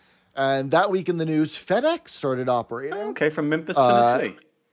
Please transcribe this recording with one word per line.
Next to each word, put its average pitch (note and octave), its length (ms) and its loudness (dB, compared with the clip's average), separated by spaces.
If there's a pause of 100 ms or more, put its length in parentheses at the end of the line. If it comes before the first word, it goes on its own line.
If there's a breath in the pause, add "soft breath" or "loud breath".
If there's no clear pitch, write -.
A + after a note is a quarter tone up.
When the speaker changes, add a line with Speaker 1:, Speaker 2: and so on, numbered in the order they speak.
(360 soft breath)
Speaker 1:
And C3+ 360 0
that F3+ 180 4
week F#3+ 180 -2
in F3 80 -2
the E3 100 -2
news, D#3 300 0
FedEx D4 540 -2
started B2+ 400 -4
operating. B2 440 -4 (180)
Speaker 2:
Okay, D#3 180 -2
from D#3 180 -4
Memphis, D#3+ 300 -2
Speaker 1:
Uh, C3 100 6
Speaker 2:
Tennessee. A#2+ 480 4 (380)